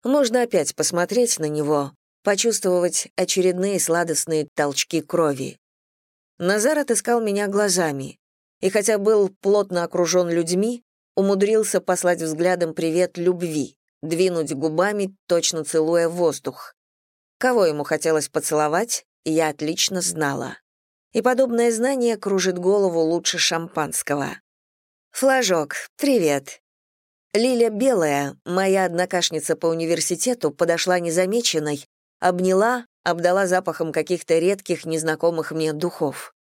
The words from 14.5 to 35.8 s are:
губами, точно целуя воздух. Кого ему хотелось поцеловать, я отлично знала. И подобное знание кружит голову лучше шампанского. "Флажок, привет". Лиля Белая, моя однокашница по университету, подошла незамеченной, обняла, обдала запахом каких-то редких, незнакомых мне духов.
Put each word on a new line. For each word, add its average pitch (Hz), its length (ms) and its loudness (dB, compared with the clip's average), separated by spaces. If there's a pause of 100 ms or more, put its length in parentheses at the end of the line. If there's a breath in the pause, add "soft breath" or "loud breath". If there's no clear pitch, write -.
губами, 185 640 -2 (100)
точно 170 380 0
целуя 165 440 2
воздух. 160 680 -4 (640)
Кого 240 260 2
ему 147 200 0
хотелось 156 440 0
поцеловать, 151 760 -2 (200)
я 156 240 0
отлично 165 540 -4
знала. 143 560 -4 (540)
И 226 100 -2
подобное 240 500 2
знание 240 440 0
кружит 190 420 -2
голову 180 420 2
лучше 170 380 0
шампанского. 156 1000 -4 (720)
"Флажок, 220 640 2 (220)
привет". 165 640 0 (720)
Лиля 233 380 2
Белая, 170 720 2
моя 190 400 2
однокашница 170 720 -2
по 165 100 -4
университету, 165 840 -2
подошла 170 480 0
незамеченной, 170 880 -2 (320)
обняла, 185 680 2 (180)
обдала 175 420 2
запахом 175 460 -2
каких-то 165 460 0
редких, 185 460 -2
незнакомых 160 680 -2
мне 156 200 -2
духов. 151 640 -4 (140)